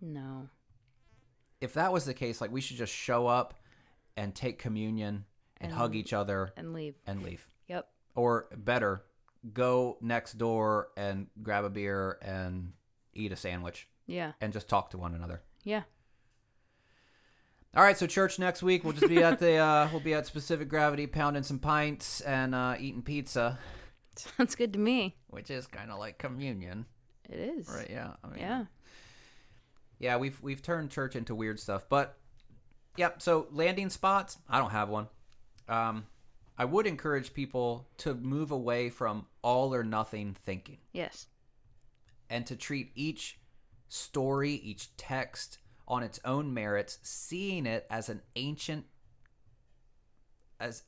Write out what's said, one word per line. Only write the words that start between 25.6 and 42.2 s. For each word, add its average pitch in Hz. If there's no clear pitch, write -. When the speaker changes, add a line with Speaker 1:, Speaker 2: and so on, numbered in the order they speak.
Speaker 2:
kinda 104
like 104
communion. 117
Speaker 1:
It -
is. 254
Speaker 2:
Right, -
yeah. -
I -
mean, -
Speaker 1:
Yeah. 233
Speaker 2:
yeah, 123
we've, 135
we've 139
turned 160
church 135
into 117
weird 110
stuff, -
but, 139
yep, 170
so 160
landing 180
spots, 190
I 120
don't 120
have 107
one. 107
Um, 113
I 123
would 185
encourage 147
people 127
to 143
move 135
away 120
from 107
all 127
or 120
nothing 107
thinking. 95
Speaker 1:
Yes. -